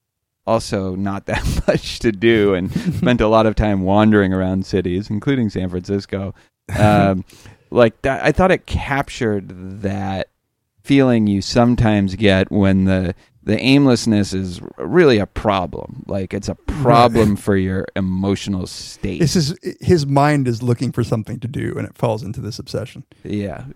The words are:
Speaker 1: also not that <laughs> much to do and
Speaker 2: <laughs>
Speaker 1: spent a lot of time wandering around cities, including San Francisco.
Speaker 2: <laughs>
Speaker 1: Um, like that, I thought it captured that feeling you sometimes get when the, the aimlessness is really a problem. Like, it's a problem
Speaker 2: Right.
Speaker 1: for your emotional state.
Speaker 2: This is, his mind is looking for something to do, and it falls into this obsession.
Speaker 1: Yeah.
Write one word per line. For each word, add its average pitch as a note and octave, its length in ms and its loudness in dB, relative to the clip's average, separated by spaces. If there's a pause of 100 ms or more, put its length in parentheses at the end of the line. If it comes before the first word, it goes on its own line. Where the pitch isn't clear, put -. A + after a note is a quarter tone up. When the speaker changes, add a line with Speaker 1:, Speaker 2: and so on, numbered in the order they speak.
(480)
Speaker 1:
also G2+ 480 -2
not G2 300 -6
that - 380 -2
<laughs> - 40 -4
much - 320 -2
to A#2+ 120 0
do G2+ 420 2
and F2+ 180 -2
Speaker 2:
<laughs> F3+ 240 -4
Speaker 1:
spent B2 260 0
a G#2+ 60 4
lot A2 200 4
of G#2+ 80 0
time G#2 260 0
wandering G2+ 520 4
around F#2 320 -2
cities, F#2+ 440 -2
including A2+ 400 -2
San F#2 200 -4
Francisco. F#2+ 680 -6
Speaker 2:
<laughs> - 40 -20 (360)
Speaker 1:
Um, G2+ 460 4 (440)
like A#2 320 4
that, C3+ 220 -2
I D#3 80 2
thought F#3 200 2
it - 140 -2
captured G2+ 1160 -6
that F#2+ 480 -6 (540)
feeling B2+ 440 4
you G2 160 0
sometimes G#2+ 720 2
get G2 360 2
when F#2+ 340 2
the, F#2 280 0 (300)
the G#2+ 160 -2
aimlessness A#2+ 720 2
is F#2 260 -6 (180)
really A#2+ 420 4
a F#2+ 80 -2
problem. - 800 -4
Like, F#2+ 260 -6
it's G2+ 160 -8
a F#2 60 -8
problem A#2 760 2
Speaker 2:
Right. G2+ 80 -2
Speaker 1:
for G2+ 160 0
your F#2+ 300 -2 (100)
emotional F#2+ 720 -2
state. - 540 -10
Speaker 2:
This D3 160 0
is, D#3+ 200 0 (240)
his D#3 280 2
mind C#3 400 2
is A#2 160 -4
looking A#2+ 280 -2
for B2 120 -2
something A2 380 -6
to A2+ 60 -8
do, A#2 300 -8
and A2 100 -6
it - 80 -20
falls A2+ 280 -2
into A2 180 -10
this G#2+ 160 -10
obsession. - 460 -10 (200)
Speaker 1:
Yeah. G2+ 420 -8 (100)